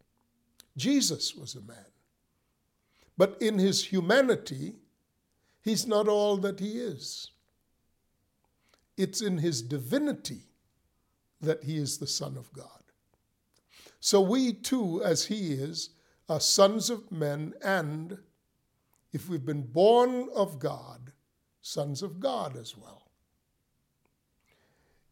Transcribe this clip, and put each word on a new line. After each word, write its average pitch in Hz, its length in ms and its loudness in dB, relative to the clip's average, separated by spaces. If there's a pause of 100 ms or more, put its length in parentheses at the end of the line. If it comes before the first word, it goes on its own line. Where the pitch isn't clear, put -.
(760)
Jesus 180 580 2
was - 220 -14
a 120 60 -16
man. - 260 -20 (1300)
But 196 240 6
in 220 160 2
his 190 280 4
humanity, 190 920 2 (840)
he's 220 280 -2
not 208 200 4
all 208 300 4
that 196 220 -4
he 214 180 -6
is. 202 540 -10 (1600)
It's - 260 -2
in 185 180 0
his 147 240 0
divinity 147 800 -4 (960)
that 156 220 0
he 156 140 -4
is 143 200 -4
the 147 80 -8
Son 139 320 -6
of 123 160 -18
God. - 300 -20 (1160)
So 202 220 4
we 240 320 2
too, 196 500 -2
as 170 220 2
he 196 280 -4
is, 147 360 -6 (400)
are 156 100 0
sons 202 520 4
of 220 200 -6
men, 151 520 -4
and 170 560 -2 (920)
if 160 160 -8
we've 151 160 -6
been 147 180 -4
born 240 720 4
of 190 240 0
God, 135 520 -8 (500)
sons 143 420 -6
of 180 160 -10
God 196 360 -4
as 117 220 -14
well. - 320 -20 (2000)